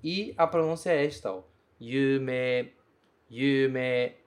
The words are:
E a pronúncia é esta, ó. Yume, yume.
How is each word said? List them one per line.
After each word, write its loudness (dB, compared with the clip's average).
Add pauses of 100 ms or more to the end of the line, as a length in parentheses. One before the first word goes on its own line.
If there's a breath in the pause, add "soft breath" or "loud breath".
E -6
a 4
pronúncia 0
é 2
esta, -6
ó. -10 (380)
Yume, 0 (560)
yume. 2 (120)